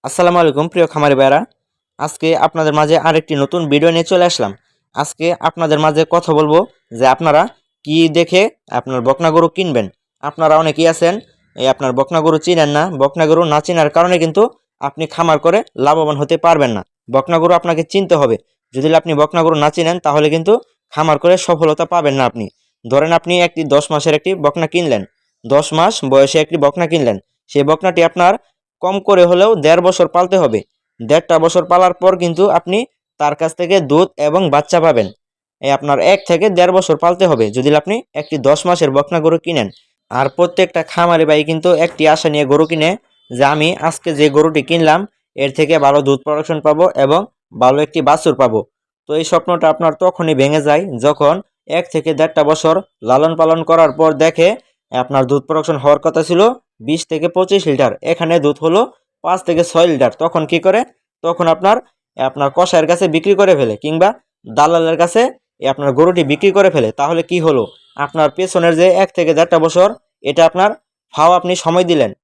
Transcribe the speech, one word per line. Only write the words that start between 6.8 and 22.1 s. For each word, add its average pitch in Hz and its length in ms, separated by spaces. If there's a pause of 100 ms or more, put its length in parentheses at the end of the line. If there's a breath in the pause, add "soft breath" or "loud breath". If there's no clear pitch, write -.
যে 117 140
আপনারা 151 360 (420)
কি 151 120 (120)
দেখে 170 340 (280)
আপনার 127 320
বকনা 135 280
গরু 165 180
কিনবেন। 139 380 (360)
আপনারা 156 360
অনেকেই 160 300
আছেন, 170 260 (420)
এই 127 100
আপনার 131 260
বকনা 139 280
গরু 156 180
চিনেন 160 320
না, 147 120 (160)
বকনা 139 280
গরু 165 180
না 151 160
চেনার 156 300
কারণে 175 280
কিন্তু 165 240 (380)
আপনি 139 260
খামার 165 320
করে 170 200 (180)
লাভবান 151 400
হতে 147 200
পারবেন 156 340
না। 101 120 (280)
বকনা 135 280
গরু 170 160
আপনাকে 170 300
চিনতে 190 320
হবে। 120 200 (380)
যদি 135 200
আপনি 160 200
বকনা 156 280
গরু 160 140
না 147 140
চিনেন, 170 300
তাহলে 151 300
কিন্তু 165 220 (400)
খামার 151 260
করে 175 180
সফলতা 165 500
পাবেন 151 280